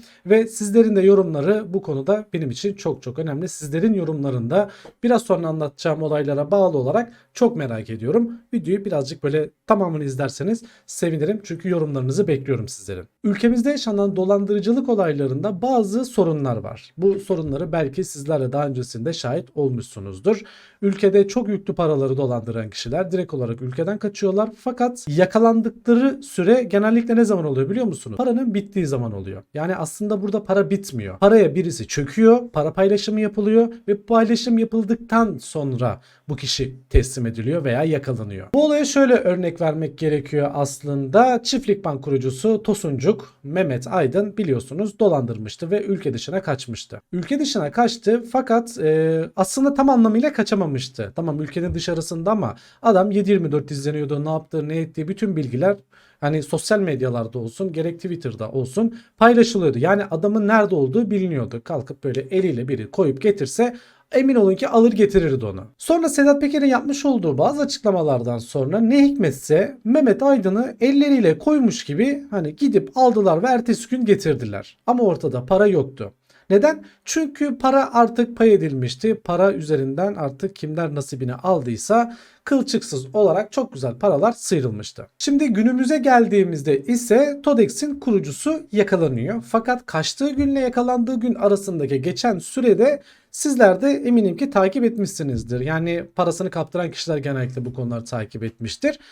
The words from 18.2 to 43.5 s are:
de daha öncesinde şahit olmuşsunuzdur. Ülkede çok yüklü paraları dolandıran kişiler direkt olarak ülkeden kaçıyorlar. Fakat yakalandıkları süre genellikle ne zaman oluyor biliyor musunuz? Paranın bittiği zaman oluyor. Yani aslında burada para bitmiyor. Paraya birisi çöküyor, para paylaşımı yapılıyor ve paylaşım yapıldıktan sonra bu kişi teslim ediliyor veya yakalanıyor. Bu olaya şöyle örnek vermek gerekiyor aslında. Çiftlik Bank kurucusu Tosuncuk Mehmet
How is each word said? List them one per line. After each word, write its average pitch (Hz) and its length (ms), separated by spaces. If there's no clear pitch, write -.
de 127 120
daha 147 140
öncesinde 127 460
şahit 127 420
olmuşsunuzdur. 123 880
Ülkede 196 460
çok 208 200
yüklü 196 260
paraları 135 420
dolandıran 117 540
kişiler 165 420
direkt 147 220
olarak 123 280
ülkeden 160 360
kaçıyorlar. 202 600
Fakat 247 500
yakalandıkları 226 1120
süre 226 400
genellikle 226 540
ne 233 80
zaman 202 200
oluyor 135 260
biliyor 233 160
musunuz? 123 300
Paranın 233 380
bittiği 196 320
zaman 123 260
oluyor. 98 300
Yani 170 220
aslında 196 460
burada 208 220
para 190 260
bitmiyor. 110 480
Paraya 196 360
birisi 165 320
çöküyor, 220 640
para 156 200
paylaşımı 202 480
yapılıyor 220 520
ve 202 80
paylaşım 226 640
yapıldıktan 226 800
sonra 127 600
bu 143 80
kişi 131 400
teslim 127 360
ediliyor 123 380
veya 127 180
yakalanıyor. 110 720
Bu 285 100
olaya 294 200
şöyle 277 300
örnek 180 460
vermek 156 380
gerekiyor 147 560
aslında. 143 880
Çiftlik 208 420
Bank 139 200
kurucusu 139 580
Tosuncuk 165 540
Mehmet 139 440